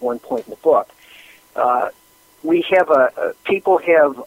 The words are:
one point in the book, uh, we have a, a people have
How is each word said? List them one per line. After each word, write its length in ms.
one 180
point 280
in 40
the 60
book, 320
uh, 360
we 260
have 200
a, 260
a 180
people 320
have 500